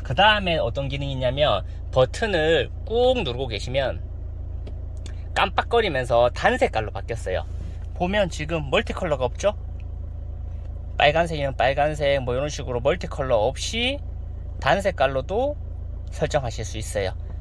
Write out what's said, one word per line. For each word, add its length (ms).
그 100
다음에 440
어떤 300
기능이 220
있냐면 560
버튼을 800
꾹 380
누르고 240
계시면 520
깜빡거리면서 1000
단색깔로 560
바뀌었어요. 540
보면 360
지금 400
멀티컬러가 540
없죠? 340
빨간색이면 580
빨간색, 680
뭐 140
이런 120
식으로 300
멀티컬러 600
없이 600
단색깔로도 960
설정하실 520
수 140
있어요. 380